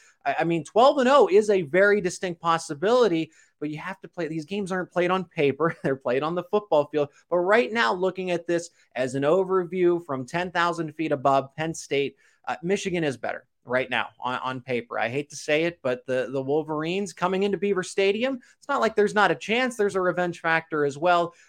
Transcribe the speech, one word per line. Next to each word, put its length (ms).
I, 140
I 40
mean, 200
twelve 340
and 100
oh 200
is 200
a 140
very 400
distinct 400
possibility, 880
but 100
you 80
have 220
to 80
play, 180
these 200
games 260
aren't 180
played 200
on 140
paper. 540
<laughs> 40
They're 140
played 260
on 120
the 100
football 420
field. 220
But 100
right 340
now, 200
looking 380
at 160
this 240
as 180
an 80
overview 840
from 220
ten 240
thousand 440
feet 180
above, 440
Penn 160
State, 440
uh, 160
Michigan 420
is 120
better 300
right 240
now 180
on, 200
on 240
paper. 360
I 120
hate 200
to 60
say 280
it, 180
but 240
the, 260
the 100
Wolverines 680
coming 300
into 160
Beaver 240
Stadium, 580
it's 100
not 120
like 160
there's 180
not 160
a 40
chance. 420
There's 200
a 40
revenge 400
factor 460
as 100
well. 380